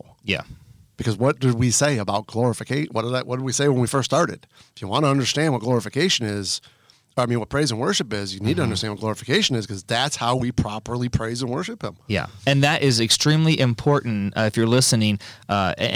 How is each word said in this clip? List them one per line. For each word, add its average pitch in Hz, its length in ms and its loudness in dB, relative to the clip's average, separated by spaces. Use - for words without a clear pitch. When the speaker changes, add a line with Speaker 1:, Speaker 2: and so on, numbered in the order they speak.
Speaker 1:
Yeah. 92 200 -2
Speaker 2:
Because 107 220 -2
what 131 220 0
did 127 160 2
we 120 140 2
say 139 280 2
about 104 300 -4
glorification? 123 640 -2
What 113 120 0
did 123 100 -4
that, 127 140 -4
what 120 100 -4
did 131 80 -6
we 131 60 -4
say 143 160 2
when 131 140 4
we 117 60 2
first 131 180 0
started? - 420 0
If - 60 -20
you 104 60 -10
wanna 135 220 2
understand 139 440 2
what 117 80 -2
glorification 123 640 0
is, 101 360 -4
I 123 60 2
mean, 120 140 0
what 107 100 -4
praise 143 220 0
and 110 80 -4
worship 135 340 -2
is, 101 220 -6
you 95 40 -14
need 101 100 0
to 147 40 2
Speaker 1:
Mm-hmm. 170 100 0
Speaker 2:
understand 110 300 -2
what 101 60 -10
glorification 131 560 0
is, 107 100 -2
'cause 98 180 -10
that's 127 340 0
how 120 180 0
we 123 160 -2
properly 117 580 -4
praise 117 320 -4
and 131 100 -4
worship 185 320 -6
him. 104 140 -10
Speaker 1:
Yeah. 92 200 -2
And 139 180 4
that 147 200 2
is 127 160 4
extremely 151 600 2
important, 120 800 0
uh, 107 40 2
if 110 140 0
you're 113 120 4
listening, 113 520 4
uh, 95 300 2
a-, - 40 0
a-, 117 120 0